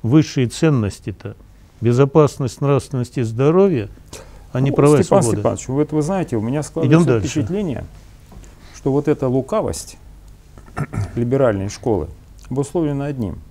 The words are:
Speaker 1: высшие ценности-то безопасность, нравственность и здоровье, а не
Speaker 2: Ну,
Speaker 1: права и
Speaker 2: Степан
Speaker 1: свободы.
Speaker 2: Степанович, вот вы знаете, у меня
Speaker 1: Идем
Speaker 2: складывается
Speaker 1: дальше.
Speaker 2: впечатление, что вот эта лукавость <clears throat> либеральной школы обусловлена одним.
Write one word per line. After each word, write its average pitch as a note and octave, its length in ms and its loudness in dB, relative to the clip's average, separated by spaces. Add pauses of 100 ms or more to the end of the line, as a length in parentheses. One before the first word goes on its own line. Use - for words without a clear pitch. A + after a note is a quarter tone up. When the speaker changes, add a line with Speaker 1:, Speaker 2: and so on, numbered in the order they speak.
Speaker 1:
высшие C3+ 440 2
ценности-то A2 880 -2 (440)
безопасность, C3+ 800 2
нравственность C3+ 580 -2
и C3+ 40 -2
здоровье, C3 640 2 (640)
а B2+ 80 -4
не C3+ 120 0
Speaker 2:
Ну, - 40 -2
Speaker 1:
права D3 240 6
и B2 40 4
Speaker 2:
Степан - 180 4
Speaker 1:
свободы. A2 200 2
Speaker 2:
Степанович, G#2+ 280 -4
вот D3 240 -2
вы D3+ 80 0
знаете, D#3+ 340 -4
у G#2+ 60 0
меня B2+ 180 -4
Speaker 1:
Идем D3 40 -6
Speaker 2:
складывается D#3 440 2
Speaker 1:
дальше. A2+ 220 2
Speaker 2:
впечатление, D#3 560 -4 (920)
что - 160 -4
вот C#3+ 160 0
эта C#3 220 0
лукавость C3 680 -4 (760)
<clears throat> G#2+ 400 -8
либеральной A#2+ 540 0
школы G2 380 -4 (420)
обусловлена C#3+ 560 -4
одним. B2 320 -6 (140)